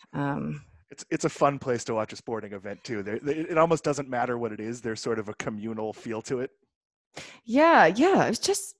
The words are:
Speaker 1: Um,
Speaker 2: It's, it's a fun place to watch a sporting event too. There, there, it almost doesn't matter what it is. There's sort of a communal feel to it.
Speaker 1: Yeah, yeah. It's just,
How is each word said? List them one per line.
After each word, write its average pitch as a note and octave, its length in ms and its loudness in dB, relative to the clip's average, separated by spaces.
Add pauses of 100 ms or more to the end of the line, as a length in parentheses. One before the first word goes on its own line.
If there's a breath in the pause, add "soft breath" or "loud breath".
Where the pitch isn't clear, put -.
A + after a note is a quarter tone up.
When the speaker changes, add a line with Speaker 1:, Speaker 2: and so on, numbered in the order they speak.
(140)
Speaker 1:
Um, D3 500 -6 (260)
Speaker 2:
It's, - 200 -18
it's E3 140 -2
a D#3+ 60 0
fun C#3+ 280 0
place A#2+ 260 -2
to A#2+ 100 -4
watch A2 180 -2
a G2+ 40 -12
sporting G#2+ 360 -8
event G2 320 -12
too. G#2+ 180 -6
There, G#2 160 -6
there, C#3+ 160 -4
it D#3+ 240 -2
almost E3 240 4
doesn't C#3+ 260 -2
matter B2 300 -2
what A#2 140 -4
it G#2+ 80 -8
is. A#2+ 200 -6
There's A2 200 -4
sort A2+ 180 -2
of G#2 100 -6
a G#2+ 60 -8
communal A2 580 -6
feel A2 300 -8
to C3 160 -4
it. B2+ 120 -6 (920 loud breath)
Speaker 1:
Yeah, C4+ 420 8
yeah. A3 400 6
It's G3+ 120 0
just, - 420 -2